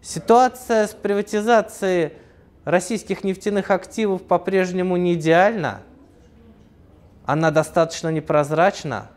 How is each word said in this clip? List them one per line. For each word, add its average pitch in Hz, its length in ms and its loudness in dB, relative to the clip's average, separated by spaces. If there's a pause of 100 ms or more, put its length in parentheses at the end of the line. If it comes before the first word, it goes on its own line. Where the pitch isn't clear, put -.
Ситуация 233 840 2
с 208 40 -10
приватизацией 208 1200 0 (520)
российских 185 600 -4
нефтяных 196 480 -4
активов 190 500 -2
по-прежнему 185 760 0
не 175 180 0
идеальна. 165 680 2 (1400)
Она 156 260 0
достаточно 160 640 0
непрозрачна. 151 1040 -2